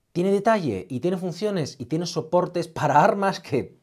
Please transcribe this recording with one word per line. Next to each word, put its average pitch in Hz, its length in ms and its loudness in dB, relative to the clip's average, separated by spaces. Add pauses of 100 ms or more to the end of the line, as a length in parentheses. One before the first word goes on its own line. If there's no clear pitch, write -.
(120)
tiene 185 220 0
detalle 190 560 0
y 123 100 -6
tiene 180 160 0
funciones 180 640 -4
y - 60 -8
tiene 170 220 -4
soportes 170 600 -2
para 147 380 4
armas 196 340 0
que - 440 -4